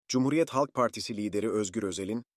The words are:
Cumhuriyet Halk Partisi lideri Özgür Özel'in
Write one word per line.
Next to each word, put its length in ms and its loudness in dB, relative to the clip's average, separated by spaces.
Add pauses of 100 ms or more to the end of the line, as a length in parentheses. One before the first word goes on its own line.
Cumhuriyet 420 2
Halk 240 0
Partisi 420 0
lideri 340 0
Özgür 320 0
Özel'in 420 -4 (120)